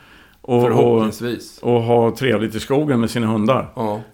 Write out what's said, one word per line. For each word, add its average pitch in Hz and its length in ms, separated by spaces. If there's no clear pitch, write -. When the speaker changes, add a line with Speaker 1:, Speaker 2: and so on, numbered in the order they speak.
Speaker 1:
Och, 120 200
Speaker 2:
Förhoppningsvis. 117 1000
Speaker 1:
och, 120 140
och 117 60
ha 117 280
trevligt 110 440
i 107 60
skogen 139 400
med 113 100
sina 117 160
hundar. 110 500
Speaker 2:
Ja. 110 240